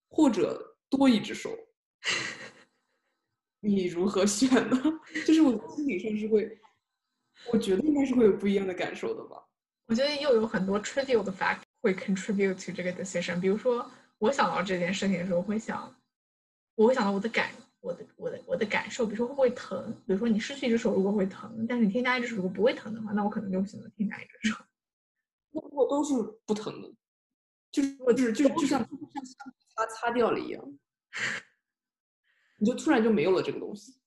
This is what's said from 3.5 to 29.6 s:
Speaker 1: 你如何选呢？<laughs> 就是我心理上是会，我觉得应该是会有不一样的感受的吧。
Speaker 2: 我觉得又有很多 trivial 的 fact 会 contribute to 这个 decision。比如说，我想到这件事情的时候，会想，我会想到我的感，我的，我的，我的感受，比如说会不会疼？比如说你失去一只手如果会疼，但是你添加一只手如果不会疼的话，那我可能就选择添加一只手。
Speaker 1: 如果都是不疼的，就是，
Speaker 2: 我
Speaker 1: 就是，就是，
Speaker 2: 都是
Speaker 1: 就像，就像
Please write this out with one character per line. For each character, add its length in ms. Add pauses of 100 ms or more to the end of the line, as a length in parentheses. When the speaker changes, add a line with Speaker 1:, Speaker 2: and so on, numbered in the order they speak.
Speaker 1:
你 260
如 200
何 180
选 240 (220)
呢？ 60 (220)
<laughs> 280
就 80
是 80
我 340
心 100
理 120
上 180
是 120
会， 320 (920)
我 60
觉 180
得 60
应 100
该 120
是 100
会 100
有 120
不 100
一 80
样 120
的 60
感 220
受 200
的 100
吧。 120 (520)
Speaker 2:
我 60
觉 80
得 200
又 140
有 100
很 180
多 160
trivial 440
的 80
fact 260 (220)
会 120
contribute 640
to 180
这 120
个 80
decision。 480
比 80
如 100
说， 320 (280)
我 120
想 180
到 140
这 160
件 160
事 140
情 100
的 80
时 80
候， 80
会 160
想， 360 (840)
我 100
会 80
想 100
到 60
我 100
的 80
感， 220 (300)
我 120
的， 140 (100)
我 140
的， 160
我 100
的 80
感 260
受， 140
比 60
如 80
说 80
会 80
不 80
会 80
疼？ 420 (140)
比 80
如 40
说 80
你 140
失 140
去 120
一 40
只 80
手 160
如 80
果 100
会 140
疼， 420
但 100
是 60
你 80
添 100
加 160
一 40
只 60
手 80
如 60
果 80
不 120
会 100
疼 220
的 80
话， 100
那 100
我 60
可 140
能 100
就 140
选 120
择 120
添 180
加 100
一 60
只 240
手。 80 (960)
Speaker 1:
如 100
果 300
都 120
是 120 (320)
不 80
疼 260
的， 100 (800)
就 120
是， 180
Speaker 2:
我 120
Speaker 1:
就 120
是， 80
就 120
是， 40
Speaker 2:
都 120
是 20
Speaker 1:
就 60
像， 200
就 0
像 360 (500)